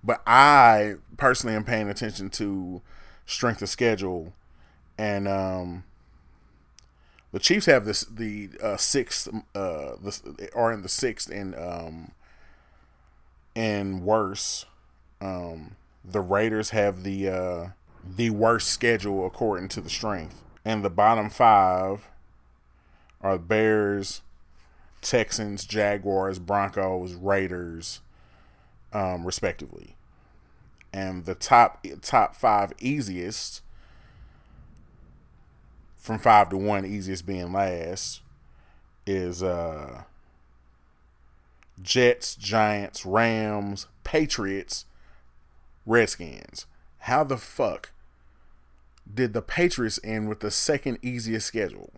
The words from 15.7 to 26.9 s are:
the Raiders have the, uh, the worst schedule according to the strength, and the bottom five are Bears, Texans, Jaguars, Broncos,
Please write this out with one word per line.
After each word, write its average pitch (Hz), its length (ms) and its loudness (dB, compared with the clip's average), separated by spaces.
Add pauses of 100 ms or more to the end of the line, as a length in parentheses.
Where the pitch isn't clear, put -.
the 101 160 -4
Raiders 107 520 0
have 101 320 0
the, 98 260 -4
uh, 90 380 -4 (360)
the 101 280 -2
worst 113 380 4
schedule 98 580 0
according 95 420 -4
to 101 120 -8
the 80 80 -12
strength, 92 540 -6 (220)
and 110 180 -2
the 98 60 0
bottom 104 400 2
five 95 800 4 (1120)
are 98 160 0
Bears, 104 840 0 (800)
Texans, 107 640 -2
Jaguars, 98 720 0
Broncos, 92 760 -2